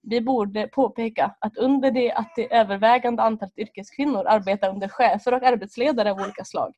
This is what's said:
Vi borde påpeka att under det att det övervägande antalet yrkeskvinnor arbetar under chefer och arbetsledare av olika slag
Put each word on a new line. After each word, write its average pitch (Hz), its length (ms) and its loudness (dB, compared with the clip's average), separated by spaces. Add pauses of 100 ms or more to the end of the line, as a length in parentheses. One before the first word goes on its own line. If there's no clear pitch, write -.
Vi 233 180 -2
borde 214 480 -2
påpeka 226 720 -2
att 208 160 -6
under 269 340 2
det 240 220 0
att - 240 -4
det - 180 -4
övervägande 226 680 2
antalet 214 360 -2
yrkeskvinnor 208 680 -4
arbetar 196 440 2
under 196 180 -6
chefer 214 460 2
och 262 80 -2
arbetsledare 240 680 0
av 196 80 -4
olika 196 260 -8
slag 139 340 -6